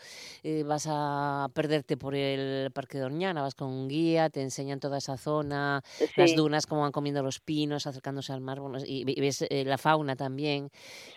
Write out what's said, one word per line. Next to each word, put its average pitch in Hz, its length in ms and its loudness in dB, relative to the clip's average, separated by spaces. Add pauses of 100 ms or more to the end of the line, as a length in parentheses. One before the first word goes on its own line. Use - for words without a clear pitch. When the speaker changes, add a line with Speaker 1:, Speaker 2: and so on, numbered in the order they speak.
(420)
Speaker 1:
eh, 156 220 0
vas 147 260 0
a 143 640 0
perderte 151 420 0
por 135 200 -4
el 135 560 0
Parque 135 260 -6
de 135 60 -2
Doñana, 160 380 -2
vas 135 120 -2
con 139 140 -6
un 131 180 -4
guía, 160 420 4
te 143 140 -4
enseñan 139 380 -4
toda 139 180 -2
esa 135 180 -6
zona, 143 640 0 (200)
Speaker 2:
Eh, - 160 2
Speaker 1:
las 175 140 10
Speaker 2:
sí. 160 60 6
Speaker 1:
dunas, 151 300 4
cómo 151 140 0
van 143 100 2
comiendo 143 320 0
los 135 160 -2
pinos, 151 480 -2
acercándose 139 460 -6
al 131 80 -6
mar, 131 180 -6
bueno, 135 260 -6
y, 135 240 -4
y 139 120 0
ves, 139 280 2
eh, 139 160 2
la 135 140 2
fauna 151 380 4
también, 143 540 -2 (460)